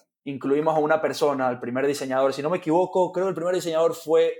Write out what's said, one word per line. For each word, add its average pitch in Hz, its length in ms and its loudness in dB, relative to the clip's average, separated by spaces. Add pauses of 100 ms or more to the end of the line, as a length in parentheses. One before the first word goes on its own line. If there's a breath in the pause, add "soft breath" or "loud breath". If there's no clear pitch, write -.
(240)
incluimos 143 520 0
a 156 40 2
una 156 200 4
persona, 135 480 0
al 123 120 -4
primer 127 260 -2
diseñador. 135 480 0
Si 143 80 -8
no 151 80 -2
me 180 80 0
equivoco, 180 540 0
creo 180 140 -2
que 190 40 0
el 180 40 -4
primer 170 200 -2
diseñador 165 400 0
fue 165 460 2